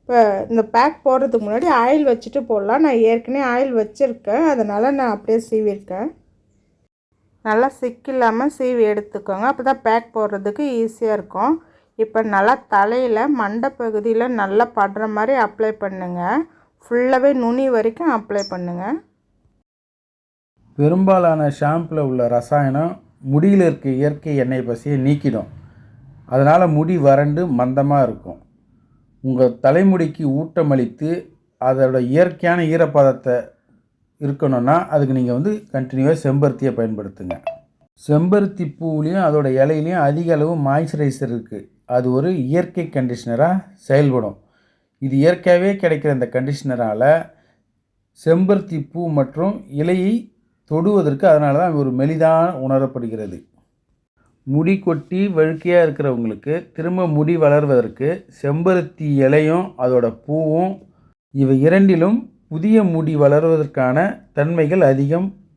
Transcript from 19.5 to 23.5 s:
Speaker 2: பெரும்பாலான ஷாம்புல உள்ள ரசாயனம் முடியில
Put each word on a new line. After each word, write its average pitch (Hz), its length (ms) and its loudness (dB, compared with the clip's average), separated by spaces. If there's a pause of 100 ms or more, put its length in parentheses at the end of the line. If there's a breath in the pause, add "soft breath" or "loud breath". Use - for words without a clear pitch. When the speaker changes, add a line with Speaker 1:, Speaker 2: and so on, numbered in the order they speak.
Speaker 2:
பெரும்பாலான 165 840 2
ஷாம்புல 156 500 -2
உள்ள 127 120 -2 (160)
ரசாயனம் 143 540 -2 (400)
முடியில 180 360 4